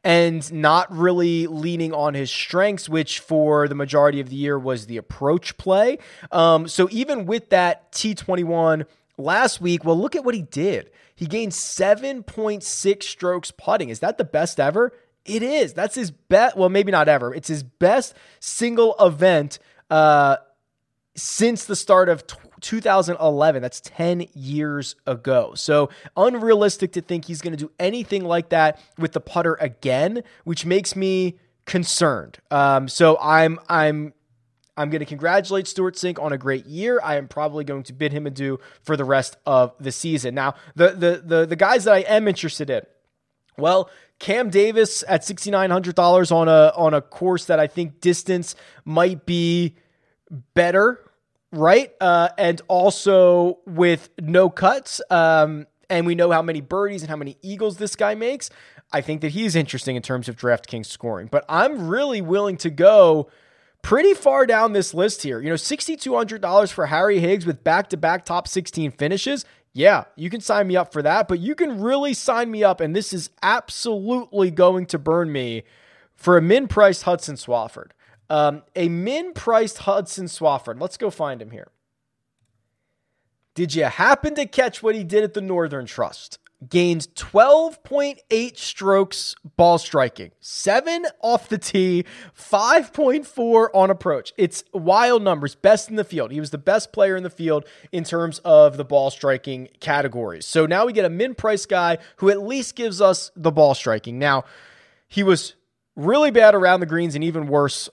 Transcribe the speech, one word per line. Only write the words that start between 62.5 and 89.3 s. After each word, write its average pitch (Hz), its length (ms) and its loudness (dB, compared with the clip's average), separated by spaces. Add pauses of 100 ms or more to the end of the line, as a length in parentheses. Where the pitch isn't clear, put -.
to 170 120 -6
go 170 580 6 (540)
pretty 320 320 4
far 269 320 2
down 226 280 2
this 196 200 -2
list 202 300 -2
here. 127 180 -6
You 147 80 -6
know, 165 60 -2
sixty-two 285 600 -6
hundred 220 260 -4
dollars 196 300 2
for 160 140 -4
Harry 180 340 2
Higgs 170 280 0
with 151 160 -6
back-to-back 170 600 -2
top 170 240 -6
sixteen 165 440 -6
finishes. 196 540 -4 (280)
Yeah, 165 300 4 (140)
you 165 120 -8
can 220 120 -12
sign 208 260 -2
me 180 80 -2
up 180 160 -2
for 151 100 -6
that, 170 280 0
but 175 100 -2
you 247 160 -6
can 277 240 -4
really 269 340 -2
sign 233 380 -4
me 214 100 -6
up, 196 200 2
and 156 120 -4
this 208 200 -6
is 175 160 -10 (120)
absolutely 208 1120 -2
going 180 360 2
to 160 120 -6
burn 160 320 -2
me, 120 320 -6 (500)
for 175 220 2
a 170 60 6
min-priced 202 640 4
Hudson 170 320 -2
Swafford. 117 560 -6 (380)
Um, 147 340 0 (120)
a 170 140 -2
min-priced 226 880 -2
Hudson 190 480 -4
Swafford. 135 560 -4
Let's 185 160 -10
go 220 120 -4
find 139 320 -8
him 110 100 -20
here. - 180 -20 (1900)
Did 160 180 -4
you 156 120 0
happen 269 500 2
to 285 100 -2
catch - 380 -2
what 220 100 0
he 214 120 -8
did 208 180 0
at 214 100 -4
the 208 80 -6
Northern 165 440 -4
Trust? - 520 -10 (320)
Gained 175 460 0
twelve 294 680 2
point 285 460 -4
eight 233 260 -2
strokes - 800 -2 (220)